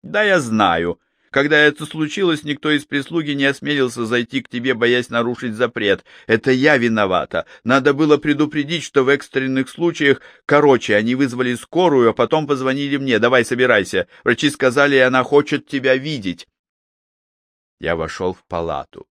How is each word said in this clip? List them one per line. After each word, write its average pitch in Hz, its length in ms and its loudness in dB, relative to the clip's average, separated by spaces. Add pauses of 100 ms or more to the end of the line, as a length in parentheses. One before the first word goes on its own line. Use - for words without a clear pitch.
"Да 165 200 -4
я 196 160 2
знаю. 92 600 0 (300)
Когда 147 260 2
это 151 280 2
случилось, 156 580 -4
никто 151 280 -4
из 143 140 -2
прислуги 147 460 -6
не 139 140 -2
осмелился 135 600 -2
зайти 120 360 -2
к - 60 -18
тебе, 127 260 -4
боясь 120 360 0
нарушить 117 460 -4
запрет. 107 500 0 (220)
Это 113 240 2
я 135 260 4
виновата. 101 680 0 (180)
Надо 135 300 2
было 147 240 2
предупредить, 147 680 -2
что 139 200 0
в 127 60 2
экстренных 131 600 -2
случаях... 156 520 0 (240)
Короче, 139 500 4
они 113 200 0
вызвали 123 400 -2
скорую, 139 560 2
а - 20 -4
потом 147 340 0
позвонили 139 500 -2
мне. 131 220 0
Давай, 120 240 4
собирайся. 113 640 0 (160)
Врачи 120 260 0
сказали, 139 480 0
она 127 260 4
хочет 143 440 0
тебя 131 300 0
видеть". 131 500 -8 (1300)
Я 80 160 -4
вошел 82 380 -6
в - 120 -18
палату. 80 720 -8